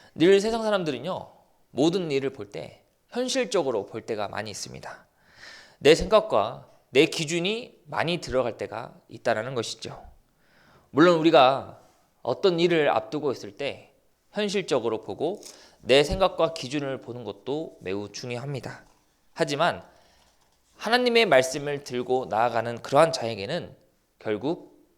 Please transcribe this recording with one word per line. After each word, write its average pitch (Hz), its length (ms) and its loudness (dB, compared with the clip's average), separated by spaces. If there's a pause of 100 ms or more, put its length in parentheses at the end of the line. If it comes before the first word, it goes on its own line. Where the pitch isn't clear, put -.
(140)
늘 196 280 6
세상 226 200 -2
사람들은요, 170 680 -4 (400)
모든 165 400 0
일을 135 200 -2
볼 - 180 -14
때 - 340 -14 (240)
현실적으로 196 800 -2
볼 113 160 -12
때가 107 260 -4
많이 101 240 -8
있습니다. - 560 -14 (720)
내 151 160 6
생각과 151 760 0 (200)
내 139 160 6
기준이 175 800 -4
많이 147 340 -2
들어갈 120 380 -2
때가 107 360 -10 (140)
있다라는 117 480 -4
것이죠. - 500 -8 (840)
물론 165 300 6
우리가 135 600 4 (400)
어떤 165 380 0
일을 165 300 4
앞두고 143 420 -2
있을 107 240 -10
때 - 380 -10 (380)
현실적으로 160 720 -2
보고 147 360 -6 (400)
내 139 240 6
생각과 185 500 0
기준을 135 480 -6
보는 120 220 -12
것도 135 560 -8
매우 101 320 -6
중요합니다. 123 760 -10 (480)
하지만 147 500 0 (920)
하나님의 233 500 2
말씀을 143 600 2
들고 127 400 -2
나아가는 117 560 0
그러한 160 320 4
자에게는 113 640 -6 (440)
결국 113 800 -6